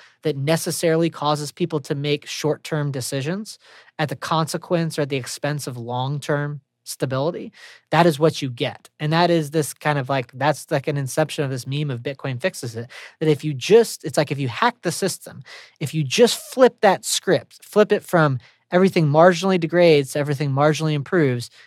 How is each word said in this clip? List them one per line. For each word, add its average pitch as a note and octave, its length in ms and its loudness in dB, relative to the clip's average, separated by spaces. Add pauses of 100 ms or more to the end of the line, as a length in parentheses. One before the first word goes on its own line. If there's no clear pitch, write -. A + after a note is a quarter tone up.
(220)
that D3+ 140 -2
necessarily D#3+ 760 0
causes D3 420 -4
people E3+ 280 -4
to D3+ 140 -6
make D3 320 -4
short-term D3 640 -4
decisions C#3 680 -6 (400)
at D3+ 100 -2
the C3+ 80 -8
consequence E3 840 -2
or D3+ 40 0
at C3+ 80 -4
the C#3+ 60 -4
expense C#3+ 520 -6
of B2 80 -10
long-term C#3 840 -4 (220)
stability, C#3 680 -6 (380)
that D#3+ 140 4
is D3+ 140 4
what D#3 240 0
you C3+ 80 -4
get. A#2+ 480 -8
And D3+ 140 -2
that E3+ 180 4
is D#3 220 0
this D#3 200 -2
kind D3 260 -2
of, C3 100 -6
like, C3+ 260 -4
that's C#3+ 380 -2
like C#3+ 160 -2
an D3 80 -4
inception C#3+ 480 -4
of C3 60 -4
this B2+ 180 -8
meme C#3+ 220 -4
of A#2+ 120 -8
Bitcoin C3+ 380 -8
fixes C#3 340 -6
it, B2+ 160 -12 (300)
that D#3 80 0
if D3 160 2
you D3+ 100 -4
just, G#3 500 4
it's D3+ 120 -4
like D3+ 160 0
if C#3 80 -6
you C3 80 -2
hack A#3+ 340 -2
the F3 80 -4
system, - 520 -6 (360)
if D#3 160 -6
you D#3+ 80 -2
just G#3 340 4
flip - 440 2
that G3 240 4
script, - 600 -2
flip G#3 280 4
it G3+ 100 0
from D3+ 380 2 (320)
everything F3+ 340 4
marginally F3 540 6
degrades D#3+ 520 4
to D3+ 60 -4
everything C#3+ 320 -2
marginally D3+ 440 2
improves, C3+ 540 0 (180)